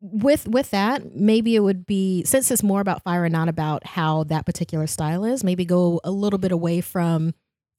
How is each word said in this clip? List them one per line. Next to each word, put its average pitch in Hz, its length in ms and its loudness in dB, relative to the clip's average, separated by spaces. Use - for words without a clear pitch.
with, 214 460 0
with 240 240 0
that, 208 460 -2
maybe 220 400 4
it 214 40 6
would 196 260 0
be, 190 380 0
since 180 260 2
it's 240 120 0
more 196 180 2
about 196 220 -2
fire 175 220 0
and 165 80 0
not 165 160 0
about 156 380 -4
how 156 380 0
that 151 220 -2
particular 160 400 -4
style 160 380 -4
is, 240 180 -2
maybe 180 220 0
go 175 400 2
a 185 60 -4
little 202 280 0
bit 185 140 0
away 170 280 0
from 165 540 0